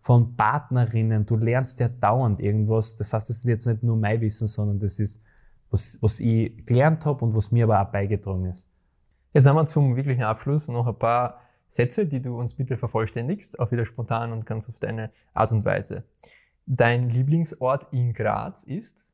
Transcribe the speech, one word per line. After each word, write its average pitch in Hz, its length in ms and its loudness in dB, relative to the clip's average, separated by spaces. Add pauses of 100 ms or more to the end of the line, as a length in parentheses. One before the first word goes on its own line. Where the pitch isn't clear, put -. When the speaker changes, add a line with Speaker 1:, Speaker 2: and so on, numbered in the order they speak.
Speaker 1:
von 120 300 4
Partnerinnen, 110 880 4
du 117 80 0
lernst 120 460 0
ja 120 80 2
dauernd 110 520 2
irgendwas. 107 540 0
Das - 180 -6
heißt, 107 160 -4
das 113 100 -6
ist - 60 -16
jetzt 117 220 0
nicht 113 160 0
nur 113 140 0
mein 110 240 0
Wissen, 110 260 -2
sondern 104 320 -2
das 101 220 -4
ist, - 200 -4 (480)
was, - 320 -4
was 107 200 0
ich 113 440 0
gelernt 151 400 2
hab 143 180 -2
und 113 120 0
was 110 160 -2
mir 117 140 4
aber 107 180 4
auch - 80 -4
beigetragen 98 540 -2
ist. 90 260 -10 (600)
Speaker 2:
Jetzt 139 160 8
haben 143 80 6
wir 156 100 4
zum 135 300 2
wirklichen 131 260 -2
Abschluss 135 460 -2
noch 120 180 -2
ein 113 100 -2
paar 120 440 -2 (260)
Sätze, 123 400 -2
die 135 160 -4
du 120 160 -8
uns 120 160 -6
bitte 127 220 -4
vervollständigst, 117 840 -4
auch 117 140 -2
wieder 117 120 -2
spontan 117 480 -6
und 110 140 -8
ganz 110 220 -8
auf 117 100 -18
deine 110 320 -8 (240)
Art 110 160 0
und 107 140 0
Weise. 98 400 -4 (640)
Dein 120 440 2
Lieblingsort 135 840 -2
in 123 200 0
Graz 104 500 -4
ist? - 520 -14